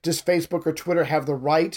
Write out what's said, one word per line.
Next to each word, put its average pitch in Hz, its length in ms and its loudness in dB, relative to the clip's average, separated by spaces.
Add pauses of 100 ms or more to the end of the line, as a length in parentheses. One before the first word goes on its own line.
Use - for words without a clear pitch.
does 165 200 -2
Facebook 175 440 0
or 160 60 0
Twitter 170 320 0
have 143 220 0
the 143 80 0
right 147 420 0